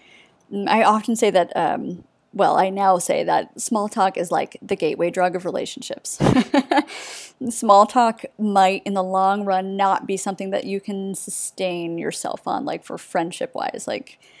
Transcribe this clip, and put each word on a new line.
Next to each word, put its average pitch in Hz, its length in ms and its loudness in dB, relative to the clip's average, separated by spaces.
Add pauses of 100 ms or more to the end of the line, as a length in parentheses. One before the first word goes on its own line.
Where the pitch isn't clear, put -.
(500)
Mm, 202 200 -4
I 214 160 4
often 214 320 2
say 220 140 4
that, 175 260 4
um, 170 480 -4 (260)
well, 160 260 2
I 190 120 2
now 196 280 2
say - 260 0
that - 380 -2
small 208 260 -2
talk 190 300 0
is 180 120 -4
like - 320 -2
the 196 140 -4
gateway 170 340 0
drug 180 280 0
of 180 80 -8
relationships. - 760 -8 (640)
<laughs> - 640 -12
Small 214 360 6
talk 226 380 0 (140)
might, 196 480 4
in 202 80 -2
the 190 100 0
long 190 420 0
run, 190 320 -2
not 196 280 2
be 196 120 -2
something 190 340 -4
that 196 140 -2
you 196 160 -4
can 196 340 -6
sustain 175 840 -6
yourself - 480 -6
on, - 200 -4
like, 170 180 -6
for - 140 -12
friendship-wise. - 920 -6
Like, - 320 -8 (200)